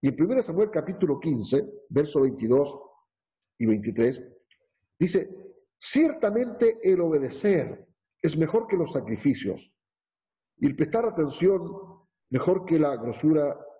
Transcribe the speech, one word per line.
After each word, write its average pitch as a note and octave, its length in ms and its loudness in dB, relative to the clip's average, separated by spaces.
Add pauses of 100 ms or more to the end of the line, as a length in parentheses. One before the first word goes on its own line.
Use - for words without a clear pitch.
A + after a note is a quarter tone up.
Y C3+ 80 0
en C3+ 80 -6
Primera A3 260 2
Samuel G3+ 260 0
capítulo F3 520 -2
quince, C3+ 680 -2
verso D3 320 2
veintidós C3 560 2 (800)
y A#2+ 80 -2
veintitrés, A2+ 560 0 (760)
dice, F3+ 300 0 (500)
"Ciertamente A#3 1040 0
el F#3 160 4
obedecer D#3+ 880 0 (340)
es D3+ 160 0
mejor A3 300 0
que - 80 -2
los E3+ 160 0
sacrificios, A2 800 -2 (880)
y C#3+ 60 -2
el C#3+ 100 2
prestar G#3+ 300 0
atención E3+ 1040 -2 (240)
mejor F3+ 340 0
que D#3+ 140 2
la C#3+ 160 2
grosura C#3+ 600 0 (240)